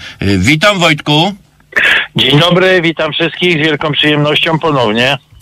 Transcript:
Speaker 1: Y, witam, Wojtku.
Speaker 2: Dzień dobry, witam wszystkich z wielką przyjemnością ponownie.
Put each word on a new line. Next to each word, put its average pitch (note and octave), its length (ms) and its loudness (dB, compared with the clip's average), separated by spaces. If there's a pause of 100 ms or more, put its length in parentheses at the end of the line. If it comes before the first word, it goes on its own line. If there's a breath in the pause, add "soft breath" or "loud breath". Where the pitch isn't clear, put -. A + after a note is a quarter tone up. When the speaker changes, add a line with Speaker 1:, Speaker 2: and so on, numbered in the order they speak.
(220 loud breath)
Speaker 1:
Y, G2 180 0
witam, D#3+ 400 0
Wojtku. D#3+ 540 0 (840 loud breath)
Speaker 2:
Dzień C3+ 240 2
dobry, F3+ 420 2
witam D#3 320 -2
wszystkich E3+ 400 -2
z - 40 0
wielką D3+ 340 -2
przyjemnością D3+ 680 0
ponownie. B2+ 580 0 (240)